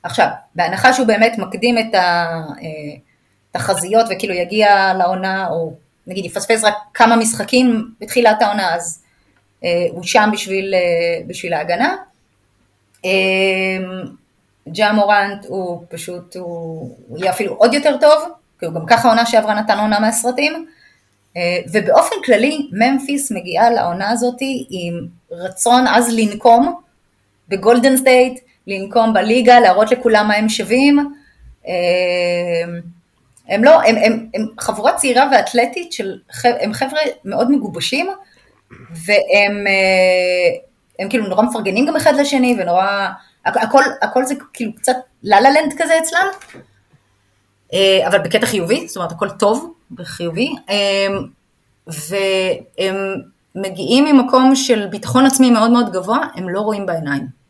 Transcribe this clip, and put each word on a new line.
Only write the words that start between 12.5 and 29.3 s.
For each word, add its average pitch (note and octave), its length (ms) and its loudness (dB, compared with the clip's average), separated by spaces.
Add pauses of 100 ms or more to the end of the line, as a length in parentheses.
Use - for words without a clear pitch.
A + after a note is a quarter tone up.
אה, F#3 60 -4 (1600)
ג'ה G#3 240 0
מורנט G3+ 560 2
הוא F3 400 -8
פשוט, F3 480 -14
הוא, E3 600 -12 (120)
הוא B2+ 100 -14
יהיה F#3 120 -2
אפילו G3 240 -4
עוד A3+ 200 4
יותר C#4+ 260 0
טוב, D4+ 220 6 (380)
כי F3+ 60 -8
הוא D#3+ 80 -8
גם E3 120 -8
ככה A#3 220 4
עונה A#3 180 4
שעברה G#3+ 280 2
נתן G#3+ 240 0
עונה G#3+ 220 0
מהסרטים, B3 680 -2 (680)
אה, F3 220 -2 (140)
ובאופן G3+ 520 2
כללי, C#4 480 0
ממפיס C4+ 600 -2
מגיעה F#3 380 0
לעונה G3 400 -2
הזאת B3 280 -2 (320)
עם E3+ 360 -8 (240)
רצון F#3 560 0
עז A#3 300 2
לנקום A#3 640 2 (680)
בגולדן A#3 480 4
סטייט, B3+ 440 4 (260)
לנקום G#3+ 460 0
בליגה, A3+ 480 6